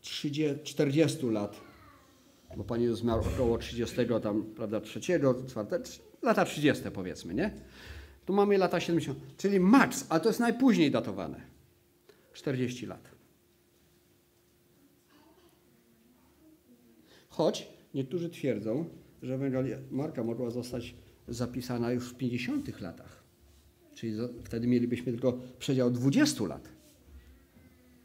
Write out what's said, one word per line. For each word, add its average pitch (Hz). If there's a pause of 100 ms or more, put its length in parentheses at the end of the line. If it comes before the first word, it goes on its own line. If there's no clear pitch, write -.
trzydzie-, 147
czterdziestu 139
lat, 104 (960)
bo 107
Pan 117
Jezus 117
miał 113
około 117
trzydziestego 117
tam, 107
prawda, 107
trzeciego, 131
czwartego, 113
trz-, - (220)
lata 214
trzydzieste, 135
powiedzmy, 85
nie? 170 (760)
Tu 185
mamy 202
lata 180
siedemdziesiąte, 151 (160)
czyli 196
maks, 202
ale 160
to 160
jest 214
najpóźniej 233
datowane. 98 (920)
Czterdzieści 127
lat. - (4000)
Choć - (260)
niektórzy 165
twierdzą, 120 (380)
że 127
Ewangelia 131 (140)
Marka 135
mogła 117
zostać 120 (320)
zapisana 120
już 123
w -
pięćdziesiątych 131
latach. - (680)
Czyli 113
za-, 117 (140)
wtedy 117
mielibyśmy 120
tylko 123 (200)
przedział 127
dwudziestu 135
lat. - (1200)